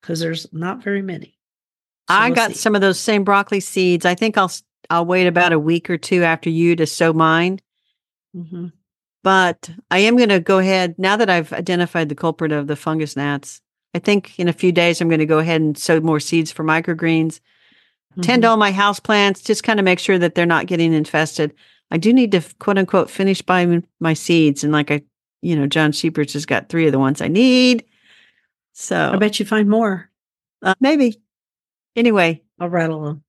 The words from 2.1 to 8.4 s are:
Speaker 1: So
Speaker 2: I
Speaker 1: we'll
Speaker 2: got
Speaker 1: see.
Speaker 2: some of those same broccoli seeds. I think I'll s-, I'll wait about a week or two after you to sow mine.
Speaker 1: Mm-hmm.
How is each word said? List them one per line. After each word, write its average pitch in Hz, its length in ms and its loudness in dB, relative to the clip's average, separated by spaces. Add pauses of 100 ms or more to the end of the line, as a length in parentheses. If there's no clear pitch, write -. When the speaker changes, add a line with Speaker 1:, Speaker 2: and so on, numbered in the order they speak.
Speaker 1:
So 175 60 4
Speaker 2:
I 214 120 4
Speaker 1:
we'll 254 80 0
Speaker 2:
got 226 160 0
Speaker 1:
see. - 60 -12
Speaker 2:
some 214 180 0
of 202 60 2
those 190 180 2
same 208 240 0
broccoli 202 380 0
seeds. 180 440 0
I 180 80 2
think 214 240 -2
I'll 196 80 2
s-, - 180 -10 (260)
I'll 170 160 0
wait 180 220 2
about 175 260 2
a 160 60 2
week 165 300 -2
or 180 80 -2
two 180 260 0
after 165 260 0
you 170 260 2
to 165 100 0
sow 165 280 0
mine. 165 480 0 (720)
Speaker 1:
Mm-hmm. 175 320 -12 (560)